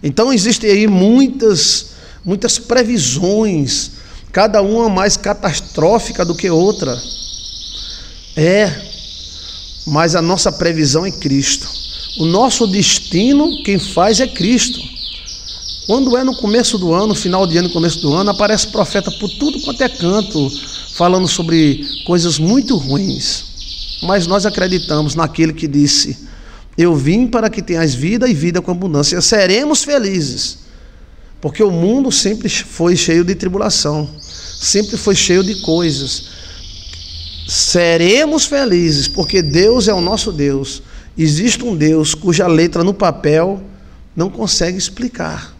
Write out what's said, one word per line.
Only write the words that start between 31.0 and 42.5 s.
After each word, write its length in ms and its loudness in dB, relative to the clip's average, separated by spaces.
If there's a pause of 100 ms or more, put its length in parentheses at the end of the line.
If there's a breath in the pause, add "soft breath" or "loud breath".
porque 220 -2
o 80 4
mundo 420 2
sempre 360 -2
foi 480 0
cheio 280 2
de 100 -2
tribulação, 760 -2 (120)
sempre 760 -4
foi 180 2
cheio 280 4
de 200 -2
coisas. 640 -2 (1200 loud breath)
Seremos 960 2
felizes, 640 0
porque 340 0
Deus 460 4
é 60 2
o 60 0
nosso 300 -2
Deus. 520 -2 (360 loud breath)
Existe 460 2
um 100 -2
Deus 400 4
cuja 320 0
letra 380 4